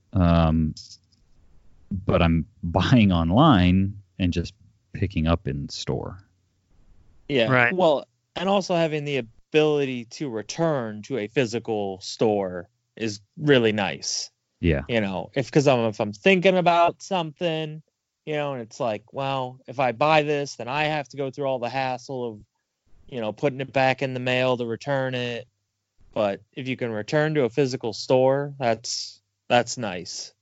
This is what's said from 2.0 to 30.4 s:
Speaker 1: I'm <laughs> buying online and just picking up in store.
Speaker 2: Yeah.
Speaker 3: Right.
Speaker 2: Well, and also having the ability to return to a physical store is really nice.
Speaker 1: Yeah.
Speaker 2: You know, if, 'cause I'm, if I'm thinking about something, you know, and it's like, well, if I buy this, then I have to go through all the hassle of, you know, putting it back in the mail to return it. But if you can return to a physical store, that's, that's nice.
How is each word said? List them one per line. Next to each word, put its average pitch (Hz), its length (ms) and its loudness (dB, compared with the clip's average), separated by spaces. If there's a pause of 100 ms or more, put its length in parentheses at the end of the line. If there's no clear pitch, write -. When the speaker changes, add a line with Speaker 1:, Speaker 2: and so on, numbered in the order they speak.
Speaker 1:
I'm 82 320 2
<laughs> - 80 -14
buying 92 500 4
online 95 880 4 (160)
and 90 140 0
just 85 220 -4 (380)
picking 80 340 -2
up 82 220 0
in 69 200 -6
store. - 500 -8 (1120)
Speaker 2:
Yeah. 127 220 2
Speaker 3:
Right. 123 240 4
Speaker 2:
Well, 160 300 2 (320)
and 180 120 -2
also 190 260 0
having 156 300 0
the 143 140 -2
ability 135 880 0
to 143 220 -10
return 113 760 -4
to 127 160 -6
a 104 100 -4
physical 107 720 -2
store 98 680 -2 (280)
is 107 240 -6 (180)
really 131 340 6
nice. 92 580 -4 (300)
Speaker 1:
Yeah. 78 280 2
Speaker 2:
You 117 120 0
know, 95 340 -4
if, 139 160 -4
'cause 143 160 4
I'm, 127 200 4
if 107 140 -4
I'm 104 120 -2
thinking 190 440 2
about 170 460 2
something, 160 800 -6 (440)
you 156 80 -6
know, 147 180 -4
and 123 100 -8
it's 113 180 -16
like, 110 320 -4
well, 131 540 -6
if 127 140 -6
I 127 120 2
buy 151 300 2
this, 147 340 -4
then 113 120 -10
I 147 160 -4
have 151 240 -4
to - 80 -18
go 135 140 -6
through 139 160 -6
all 131 120 -2
the 117 100 -6
hassle 127 640 -6
of, 104 80 -16 (680)
you 123 120 -10
know, 107 120 -4
putting 135 280 -2
it 127 120 -10
back 131 300 0
in 131 120 -4
the 123 60 -6
mail 127 360 0
to 120 100 -6
return 131 480 -4
it. 120 340 -8 (640)
But 98 280 0 (100)
if 131 160 -8
you 127 80 -4
can 120 160 -4
return 151 420 -2
to 143 100 2
a 113 60 0
physical 127 420 -2
store, 135 640 2
that's, - 640 -4 (280)
that's 120 300 2
nice. 90 640 -8